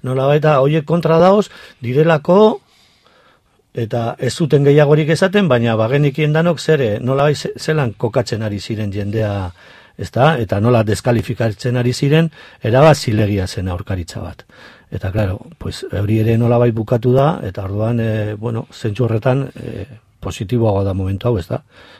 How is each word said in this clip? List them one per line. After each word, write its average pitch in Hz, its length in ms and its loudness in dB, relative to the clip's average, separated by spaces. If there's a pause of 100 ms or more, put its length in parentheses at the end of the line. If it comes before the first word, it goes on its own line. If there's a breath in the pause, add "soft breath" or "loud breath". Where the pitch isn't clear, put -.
nolabait 135 400 0
da, 151 180 4
horiek 151 240 2
kontra 165 380 2
daoz, 196 260 4 (320 loud breath)
direlako, 156 600 2 (1300 soft breath)
eta 117 440 -4
ez 127 160 -4
zuten 143 300 2
gehiagorik 151 500 4
esaten, 190 340 2
baina 120 280 2
bagenekien 143 580 0
danok 165 260 0
zer, 151 220 2
eh, 107 180 0
nolabait 139 380 0
ze-, 415 200 -8
zelan 147 400 -2
kokatzen 113 440 -4
ari 104 180 -4
ziren 104 320 -6
jendea, 104 420 -4 (640 loud breath)
ezta? 147 440 0
Eta 101 180 -2
nola 117 220 4
deskalifikatzen 113 960 -2
ari 120 140 0
ziren, 151 380 0 (320 loud breath)
erabat 139 360 6
zilegia 104 480 0
zen 92 220 -6
aurkaritza 90 520 -8
bat. - 220 -14 (520 loud breath)
Eta, 95 160 -6
claro, 95 300 -2 (180)
pues, - 320 -10
hori 104 320 0
ere 113 160 2
nolabait 120 360 2
bukatu 117 420 0
da, 143 260 2
eta 98 240 -8
orduan, 110 340 -2
eh, 107 380 -2
bueno, 113 320 -6
zentzu 110 380 -4
horretan, 127 400 -2 (100)
eh, - 280 -10 (380)
positiboagoa 101 640 -2
da 95 80 -2
momentu 98 340 -4
hau, 120 80 0
ez - 120 -6
da? - 100 -6 (420 loud breath)